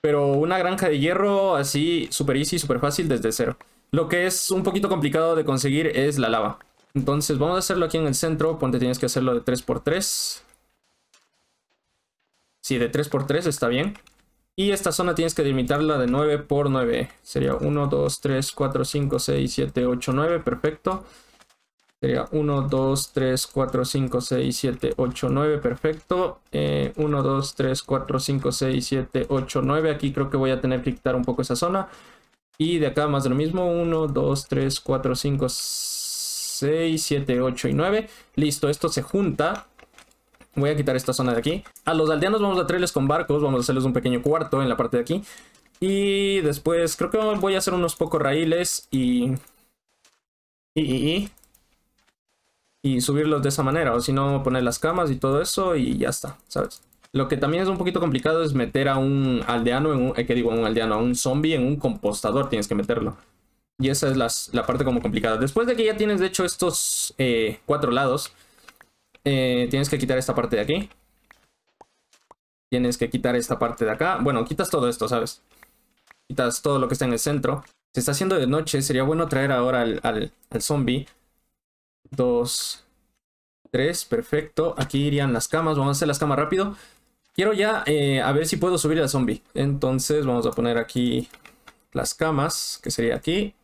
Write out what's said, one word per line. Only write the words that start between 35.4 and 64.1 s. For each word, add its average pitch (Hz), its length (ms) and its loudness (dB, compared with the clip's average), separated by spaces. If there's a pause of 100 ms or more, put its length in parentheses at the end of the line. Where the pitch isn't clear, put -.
seis, - 1500 -4
siete, 139 380 0
ocho 127 280 0
y 135 40 2
nueve. 196 380 0 (240)
Listo, 147 340 0
esto 151 220 0
se 135 100 -2
junta. 185 680 -2 (880)
Voy 143 120 2
a 151 80 2
quitar 131 200 0
esta 127 180 -2
zona 127 180 0
de 117 60 2
aquí. 156 260 -2 (220)
A 160 80 0
los 156 160 2
aldeanos 190 320 2
vamos 196 160 2
a 170 80 0
traerles 180 260 0
con 135 160 0
barcos. 147 340 2
Vamos 135 180 2
a - 20 -2
hacerles 131 220 0
un 127 100 0
pequeño 123 260 0
cuarto 147 400 0
en 135 80 0
la 113 80 0
parte 123 220 0
de 120 60 0
aquí. 196 200 -2 (560)
Y 196 600 0
después 160 540 0
creo 175 140 -2
que 226 80 0
voy 202 360 2
a 190 40 2
hacer 185 140 0
unos 175 240 0
pocos 160 240 0
raíles 160 720 0
y, 123 420 2 (1400)
y, 156 80 0
y, 131 260 0
y, 202 220 -2 (1500)
y 131 160 2
subirlos 147 420 2
de 143 60 2
esa 139 140 0
manera. 135 320 2
O 120 60 2
si 131 120 -2
no, 139 300 0
poner 127 200 2
las 120 160 0
camas 165 320 0
y 127 60 0
todo 135 240 2
eso 185 340 0
y 123 220 0
ya - 140 0
está, - 260 -8 (120)
¿sabes? - 340 -4 (300)
Lo 135 160 0
que 139 100 0
también 151 240 0
es 190 60 0
un 185 100 -2
poquito 180 200 0
complicado 160 440 2
es 151 100 0
meter 131 360 0
a 135 100 2
un 135 480 2
aldeano, 120 480 0
en 127 80 2
un, 127 140 0
eh, 117 100 -2
¿qué 120 80 2
digo? 117 160 2
Un 113 160 0
aldeano, 110 300 0
a - 20 0
un 123 160 2
zombie 147 400 0
en 127 100 2
un 139 120 2
compostador. 110 720 -2
Tienes 104 180 -2
que 110 60 -2
meterlo. 110 420 -2 (600)
Y 131 100 2
esa 135 200 0
es 135 80 2